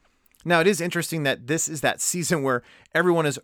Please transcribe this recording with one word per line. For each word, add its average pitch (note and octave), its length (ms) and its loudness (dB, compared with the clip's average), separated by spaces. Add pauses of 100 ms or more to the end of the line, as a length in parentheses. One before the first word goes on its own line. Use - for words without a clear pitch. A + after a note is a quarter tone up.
(440)
Now, E3 180 2
it E3+ 40 4
is F#3 160 2
interesting E3 420 -4
that C3 220 -2
this D#3 220 -2
is D3+ 140 -8
that B2 200 0
season E3+ 400 -2
where B2+ 220 0 (320)
everyone E3+ 320 4
is B2+ 160 -4